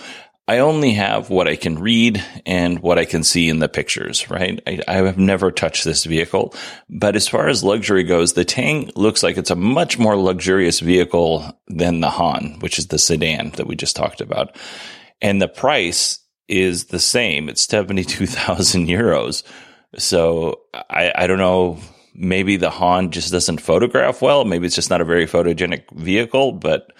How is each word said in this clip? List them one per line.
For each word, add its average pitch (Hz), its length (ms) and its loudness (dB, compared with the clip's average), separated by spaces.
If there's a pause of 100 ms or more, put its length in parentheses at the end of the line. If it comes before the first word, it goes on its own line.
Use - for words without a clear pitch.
(480)
I 117 120 2
only 147 320 2
have 104 400 -2
what 90 160 2
I 76 80 0
can 80 240 -4
read 113 440 2 (220)
and 87 360 0
what 87 180 2
I 85 60 2
can 82 180 -2
see 82 260 2
in 78 80 2
the 78 100 2
pictures, - 600 -4
right? 92 380 -4
I, 87 200 -6
I 90 100 -4
have 95 200 0
never 95 320 2
touched - 340 -2
this 80 200 -2
vehicle, 82 500 -2 (340)
but 104 280 0
as 104 120 0
far 131 200 0
as 123 160 0
luxury 98 400 2
goes, 85 300 2
the 87 120 2
Tang 147 500 -2
looks 104 280 2
like 87 140 0
it's - 120 -4
a 95 60 0
much 123 420 0
more 107 180 4
luxurious 92 640 2
vehicle 85 840 0
than 85 340 -2
the 76 100 0
Han, 76 480 -2
which - 180 -6
is 76 120 -6
the 76 100 -2
sedan 78 560 0
that - 100 -6
we - 100 -8
just - 200 -6
talked - 260 -4
about. - 340 -6 (640)
And 101 220 0
the 87 60 2
price 117 720 -2 (300)
is 92 380 0
the 87 120 -4
same. 78 480 0
It's - 160 -2
seventy-two 98 640 0
thousand 87 600 0
euros. 82 560 0 (540)
So 82 640 0 (140)
I, - 420 -2
I 90 100 2
don't 92 120 2
know. 90 420 2 (340)
Maybe 92 440 0
the 85 120 0
Han 90 420 2
just 85 200 -6
doesn't 87 300 -2
photograph 123 600 2
well. 139 220 4
Maybe 87 240 0
it's - 80 -2
just - 140 -2
not 87 120 2
a 82 40 0
very 85 200 2
photogenic 85 720 0
vehicle, 113 560 0
but 78 480 -4